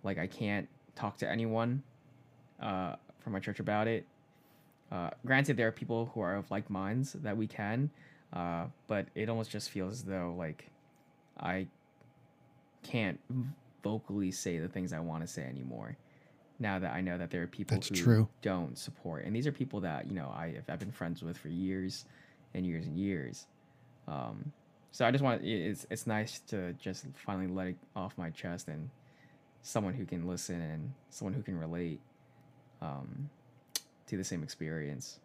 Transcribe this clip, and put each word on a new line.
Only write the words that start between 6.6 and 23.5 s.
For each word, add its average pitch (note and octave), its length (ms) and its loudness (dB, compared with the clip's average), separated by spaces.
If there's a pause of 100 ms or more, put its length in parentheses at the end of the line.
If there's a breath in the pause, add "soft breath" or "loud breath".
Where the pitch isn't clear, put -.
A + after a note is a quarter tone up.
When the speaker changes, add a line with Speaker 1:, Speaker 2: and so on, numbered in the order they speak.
Speaker 1:
minds G#2 440 0
that G#2+ 220 -2
we G#2+ 120 0
can, A#2 420 0 (420 loud breath)
uh, F2 340 0 (200)
but G2 300 0
it G#2+ 120 0
almost A2+ 220 0
just G#2 180 -4
feels F#2+ 260 -2
as B2+ 100 -8
though, F2+ 340 0
like, D#2+ 320 -6 (720)
I F#2 260 0 (1160)
can't G#2 340 0 (640)
vocally G2+ 480 0
say F2+ 280 -2
the D#2+ 100 -2
things F#2 240 -2
I D#2+ 80 -2
wanna D#2+ 260 -2
say - 160 -6
anymore B1+ 540 -6 (640 loud breath)
now G2+ 160 2
that F#2 160 0
I E2+ 80 0
know F2+ 180 0
that F2 120 -4
there F2 140 0
are - 20 -2
people G#2 300 0
Speaker 2:
That's - 120 0
Speaker 1:
who G2+ 60 0
Speaker 2:
true. A2 340 10 (140)
Speaker 1:
don't F2 340 0
support. - 480 -6
And G#2+ 120 0
these C3 100 0
are C#3+ 60 2
people C3 300 -2
that, D#2+ 260 -2
you G2 60 -4
know, D#2 120 -2
I, C2+ 300 -4 (120)
I've E2 120 -4
been G2+ 100 -4
friends E2+ 320 -4
with E2+ 160 -4
for - 100 -12
years F#2 560 -2 (480 loud breath)
and F2+ 140 0
years E2 180 0
and D#2+ 140 -2
years. F2 480 -2 (600 loud breath)